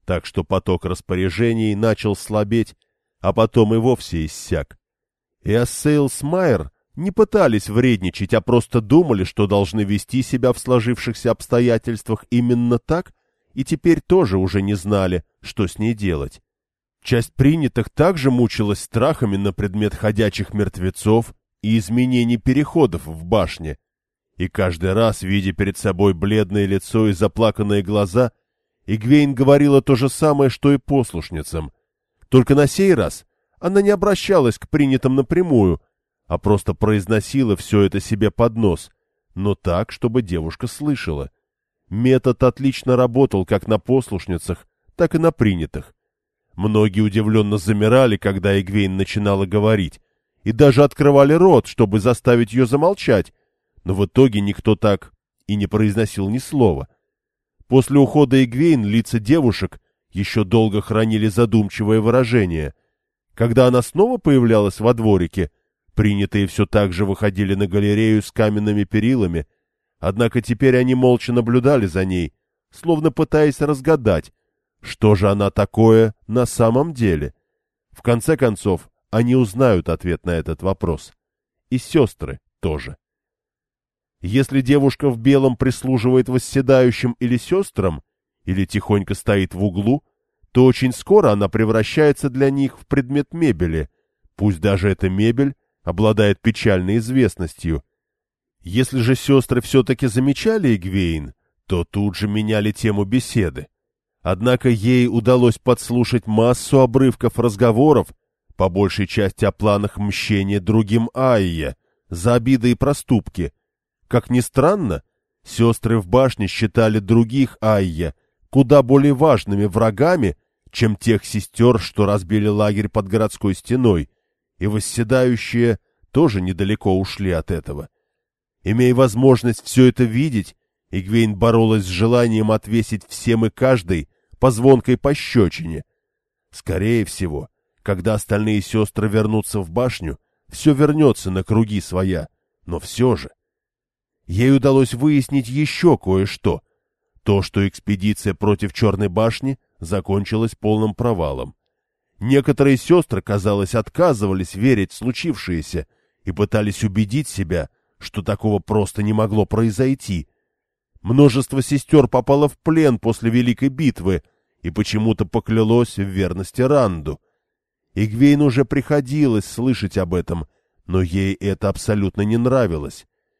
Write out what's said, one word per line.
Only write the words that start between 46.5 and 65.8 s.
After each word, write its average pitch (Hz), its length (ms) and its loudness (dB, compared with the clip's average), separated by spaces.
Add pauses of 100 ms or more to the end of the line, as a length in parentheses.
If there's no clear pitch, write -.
Многие 107 440 0
удивлённо 104 580 0
замирали, 110 580 2
когда 98 440 -2
Игвейн 95 360 -2
начинала 98 500 -2
говорить, 104 540 -2 (420)
и 107 100 -4
даже 139 300 6
открывали 143 520 4
рот, 165 320 6
чтобы 107 340 0
заставить 117 520 0
её 123 140 2
замолчать, 143 640 0 (520)
но 92 100 -4
в 98 120 0
итоге 120 340 2
никто 101 360 -2
так - 360 -2 (340)
и 104 100 -2
не 101 100 -2
произносил 104 640 -2
ни 120 80 -4
слова. 101 500 0 (800)
После 135 300 4
ухода 135 440 4
Игвейн 127 420 2
лица 110 340 -2
девушек 110 640 0 (300)
ещё 101 340 -4
долго 104 360 0
хранили 110 480 -2
задумчивое 107 720 0
выражение. 107 720 0 (600)
Когда 117 320 2
она 123 160 2
снова 233 340 0
появлялась 113 640 2
во 117 140 2
дворике, 95 560 0 (440)